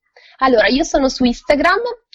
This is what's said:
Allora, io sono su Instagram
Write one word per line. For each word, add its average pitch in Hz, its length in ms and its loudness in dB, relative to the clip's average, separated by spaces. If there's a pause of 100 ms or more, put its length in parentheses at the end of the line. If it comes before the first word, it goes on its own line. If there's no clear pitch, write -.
(400)
Allora, 233 260 2
io 262 180 0
sono 277 240 0
su 262 160 -4
Instagram 302 560 0 (340)